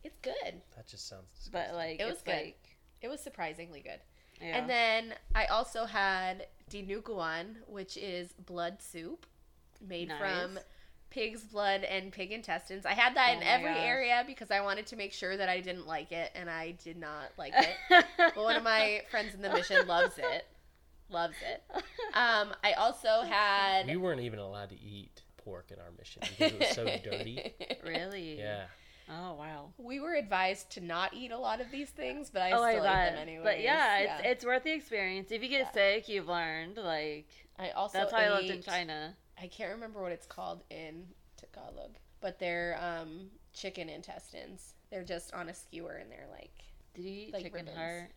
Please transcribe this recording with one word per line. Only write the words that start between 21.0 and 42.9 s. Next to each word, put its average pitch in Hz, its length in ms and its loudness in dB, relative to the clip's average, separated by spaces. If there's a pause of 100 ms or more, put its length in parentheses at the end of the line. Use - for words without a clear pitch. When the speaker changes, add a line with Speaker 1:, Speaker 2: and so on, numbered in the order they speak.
Speaker 1:
Loves 170 320 -2
it. - 220 -6 (500)
Um, 214 400 4 (100)
I 202 140 4
also 233 300 2 (160)
Speaker 3:
That's 233 60 -4
Speaker 1:
had 196 580 4
Speaker 2:
We 160 100 0
weren't 175 240 0
even 110 180 -4
allowed 101 300 -8
to - 100 -16
eat 104 440 -16 (140)
pork 90 340 -14
in - 80 -18
our 87 180 -16
mission - 240 -16 (160)
because 320 160 4
it 208 60 -8
was 269 100 4
so 233 160 0
Speaker 1:
<laughs> - 180 -2
Speaker 2:
dirty. - 500 -6 (300)
Speaker 3:
Really? 165 540 -6
Speaker 2:
Yeah. 104 280 -6 (460)
Speaker 3:
Oh, 175 220 -8
wow. 151 460 -12
Speaker 1:
We 254 200 -8
were 320 140 -4
advised 196 600 2
to 196 80 -10
not 170 340 0
eat 240 160 -8
a 226 60 -6
lot 226 240 0
of 240 100 -8
these 277 180 -6
things, 269 400 -6
but 185 140 0
I 185 80 4
Speaker 3:
Oh, 233 100 6
I 233 120 6
Speaker 1:
still 214 120 4
ate 196 40 8
them 185 260 6
Speaker 3:
bet. 151 80 -6
Speaker 1:
anyways. 160 200 -10
Speaker 3:
But 202 180 4
yeah, 240 360 6
it's, 196 260 2
Speaker 1:
Yeah. 220 60 4
Speaker 3:
it's 247 160 0
worth 254 180 2
the 311 80 0
experience. 196 600 -2
If 220 100 -2
you 254 80 -4
get 269 120 4
Speaker 1:
Yeah. 247 100 0
Speaker 3:
sick, 202 380 4
you've 190 180 -2
learned, 165 500 -2
like, 156 480 -2 (320)
Speaker 1:
I 185 140 -6
also 196 260 -2
Speaker 3:
that's 196 140 2
how 226 80 4
I 214 100 6
lived 196 220 4
in 190 80 -2
Speaker 1:
ate 180 60 -14
Speaker 3:
China. 170 500 -4 (260)
Speaker 1:
I 185 60 -12
can't 190 240 -8
remember 220 320 -10
what 175 80 -4
it's 165 160 -10
called 175 420 -10
in 160 380 -12 (300)
Tagalog, - 580 -16 (260)
but 185 160 -6
they're, 170 460 -2
um, 170 480 -8 (200)